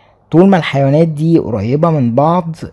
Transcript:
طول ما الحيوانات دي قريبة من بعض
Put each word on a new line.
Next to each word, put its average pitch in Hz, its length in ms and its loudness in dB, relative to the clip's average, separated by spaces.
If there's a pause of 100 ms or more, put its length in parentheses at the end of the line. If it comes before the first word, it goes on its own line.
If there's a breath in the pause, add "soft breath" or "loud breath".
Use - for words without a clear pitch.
(320 soft breath)
طول 180 180 4
ما 190 80 2
الحيوانات 143 500 0
دي 160 300 0
قريبة 120 520 -2
من 123 260 0
بعض 165 400 0 (180)